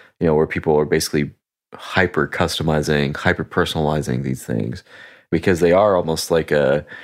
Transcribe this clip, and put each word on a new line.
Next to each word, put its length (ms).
you 60
know, 80
where 120
people 300
were 100
basically 460
hyper 540
customizing, 880
hyper 280
personalizing 760
these 220
things 400
because 280
they 140
are 240
almost 340
like 220
a, 340